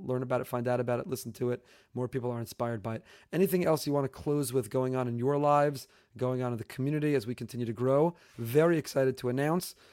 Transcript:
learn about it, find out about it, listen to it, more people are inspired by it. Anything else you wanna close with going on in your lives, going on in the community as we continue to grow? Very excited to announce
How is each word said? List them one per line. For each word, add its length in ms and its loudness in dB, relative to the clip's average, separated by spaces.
learn 180 -2
about 160 0
it, 80 -8
find 220 -2
out 100 2
about 220 0
it, 60 -8
listen 260 -6
to 160 -2
it, 160 -6
more 140 -2
people 240 -4
are 80 -4
inspired 420 -4
by 140 -4
it. 80 -10
Anything 320 2
else 200 2
you 60 -2
wanna 160 2
close 460 -2
with 160 0
going 260 0
on 140 0
in 80 -2
your 200 2
lives, 520 2
going 260 -2
on 120 -2
in 40 -4
the 60 -6
community 500 0
as 140 0
we 80 -4
continue 300 -6
to 80 -2
grow? 420 4
Very 400 4
excited 400 2
to 100 -4
announce 480 0